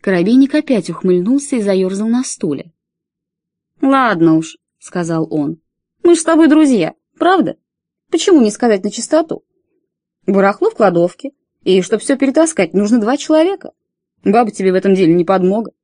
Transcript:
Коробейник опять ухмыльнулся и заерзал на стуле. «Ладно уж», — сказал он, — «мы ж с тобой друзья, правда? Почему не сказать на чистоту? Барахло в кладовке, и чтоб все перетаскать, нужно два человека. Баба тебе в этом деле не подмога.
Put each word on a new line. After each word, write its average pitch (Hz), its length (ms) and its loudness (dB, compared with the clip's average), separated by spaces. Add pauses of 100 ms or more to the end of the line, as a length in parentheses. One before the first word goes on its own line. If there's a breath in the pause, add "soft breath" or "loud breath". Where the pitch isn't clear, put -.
Коробейник 214 480 2
опять 269 380 -2
ухмыльнулся 185 640 -2
и 220 80 -2
заерзал 196 440 -2
на 247 160 -2
стуле. - 480 -8 (1080)
«Ладно 214 540 2
уж», — 160 240 -6 (180)
сказал 165 540 -6
он, — 156 280 -6 (440)
«мы 339 100 4
ж 330 60 2
с - 40 -8
тобой 330 240 2
друзья, 262 460 2 (240)
правда? 330 400 0 (540)
Почему 330 280 2
не 208 120 2
сказать 208 320 -2
на 208 80 -4
чистоту? - 520 -4 (840)
Барахло 196 420 0
в - 60 -6
кладовке, 180 560 0 (320)
и 185 180 2
чтоб 214 200 -4
все 269 160 -2
перетаскать, 277 580 -2
нужно 208 260 0
два 247 160 -2
человека. 330 540 -2 (520)
Баба 208 280 2
тебе 190 200 -2
в 180 40 0
этом 196 180 0
деле 185 180 2
не 175 140 2
подмога. 190 460 -2 (120)